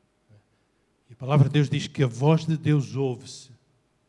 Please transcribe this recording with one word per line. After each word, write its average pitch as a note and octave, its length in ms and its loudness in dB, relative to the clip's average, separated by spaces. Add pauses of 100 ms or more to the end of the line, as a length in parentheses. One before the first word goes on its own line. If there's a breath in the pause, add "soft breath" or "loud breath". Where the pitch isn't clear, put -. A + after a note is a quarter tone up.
(1080)
E B2 40 -20
a - 20 -20
palavra C3 320 2
de - 60 -4
Deus C#3+ 160 2
diz - 180 -4
que - 160 -2
a B2+ 40 4
voz C#3+ 380 2
de D#3+ 120 -2
Deus C#3+ 400 0
ouve-se - 540 -8 (580)